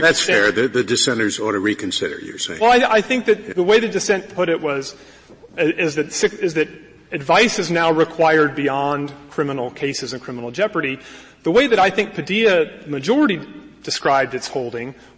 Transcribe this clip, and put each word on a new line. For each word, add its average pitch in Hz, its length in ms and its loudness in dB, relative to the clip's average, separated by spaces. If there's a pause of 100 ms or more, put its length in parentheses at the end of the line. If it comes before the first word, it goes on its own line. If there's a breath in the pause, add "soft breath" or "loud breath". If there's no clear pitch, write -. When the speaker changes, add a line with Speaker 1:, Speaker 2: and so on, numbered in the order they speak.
Speaker 1:
That's 160 160 4
Speaker 2:
extend 175 180 2
Speaker 1:
fair. 104 160 4
The, 120 160 2
the 123 160 0
dissenters 113 560 0
ought 107 120 -2
to 101 60 0
reconsider, 95 600 -4
you're - 160 -14
saying. - 240 -8
Speaker 2:
Well, 226 100 4
I, 247 260 4
I 214 40 6
think 254 240 -2
that 214 300 0
the 180 80 0
way 214 180 6
the 220 80 -2
dissent 190 460 -2
put 175 160 0
it 165 100 0
was, 139 340 -4 (600 loud breath)
uh, 175 60 -2
is 160 320 0
that, 151 140 -2 (260)
is 180 180 -2
that 151 160 0 (440)
advice 175 460 2
is 170 120 -4
now 170 220 2
required 156 600 2
beyond 143 560 -2 (200)
criminal 139 400 -4
cases 135 420 -6
and 127 80 -10
criminal 120 300 -10
jeopardy. 156 480 -2 (460 loud breath)
The 165 60 0
way 247 160 4
that 233 120 2
I 190 100 6
think 202 240 -2
Padilla 185 540 2 (200)
majority 170 540 0 (420)
described 139 500 0
its 127 140 -8
holding 123 480 -8 (240 loud breath)